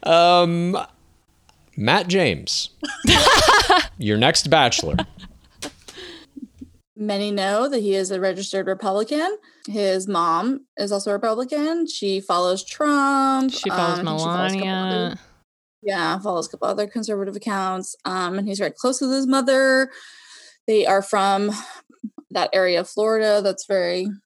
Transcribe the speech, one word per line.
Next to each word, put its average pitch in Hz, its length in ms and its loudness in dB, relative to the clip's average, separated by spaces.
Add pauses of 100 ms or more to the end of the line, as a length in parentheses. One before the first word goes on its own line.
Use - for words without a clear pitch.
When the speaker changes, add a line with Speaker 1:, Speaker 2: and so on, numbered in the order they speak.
Speaker 1:
Um, 170 720 4 (960)
Matt 170 320 0
James, 156 640 0 (640)
<laughs> - 640 4
your 107 200 0
next 139 340 2
Bachelor. 120 460 2 (2000)
Speaker 2:
Many 208 360 -4
know 202 380 0
that 269 100 0
he 202 160 0
is 190 160 -2
a 185 80 -4
registered 190 480 -2
Republican. 220 720 -2 (280)
His 196 420 -2
mom 180 580 0 (120)
is 202 140 -4
also 202 180 -4
a 202 40 0
Republican. 277 760 -2
She 196 340 -2
follows 180 420 0
Trump. 277 880 2
Speaker 3:
She - 180 -6
follows 175 300 0
Speaker 2:
Um, 175 80 -4
I 160 40 -2
think 156 80 -2
she 160 60 -2
follows 180 260 0
a 190 40 -4
couple 190 120 -4
Speaker 3:
Melania. 185 420 -2
Speaker 2:
other, - 100 -12 (640)
yeah, 185 380 -2
follows 180 280 -4
a - 40 -16
couple - 160 -6
other 208 200 -2
conservative 202 480 -6
accounts. 190 600 -6 (100)
Um, 185 320 -4
and 202 100 -2
he's 196 120 -4
very 180 120 -2
close 254 300 -2
with 262 100 0
his 269 140 0
mother. 262 640 2 (800)
They 220 180 4
are 196 160 4
from 202 500 0 (800)
that 175 240 -2
area 180 260 2
of 185 80 -4
Florida 214 560 2
that's 196 220 -2
very 180 420 0 (180)